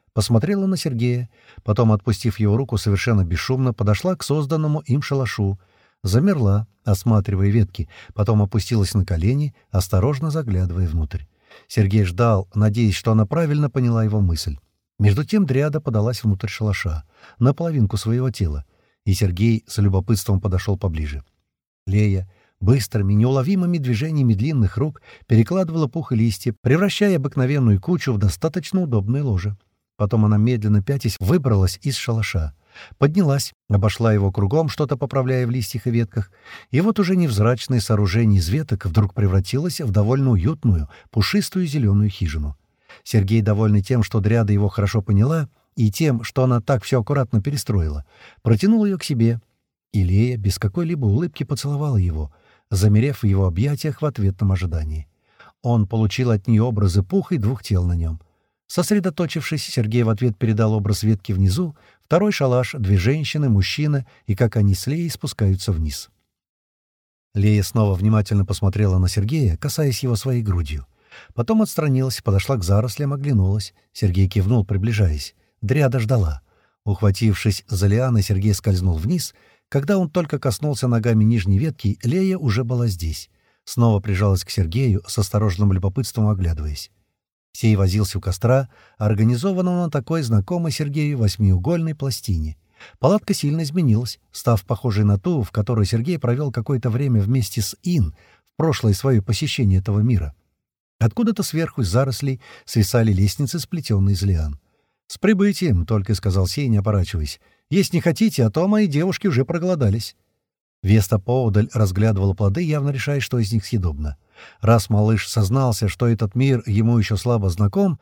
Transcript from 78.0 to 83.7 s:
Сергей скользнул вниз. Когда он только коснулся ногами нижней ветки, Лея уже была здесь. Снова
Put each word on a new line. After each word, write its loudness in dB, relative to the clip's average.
Сергей 0
скользнул 0
вниз. -4
Когда 0
он 0
только -2
коснулся -2
ногами 2
нижней 2
ветки, -2
Лея 0
уже -2
была -2
здесь. -6
Снова 2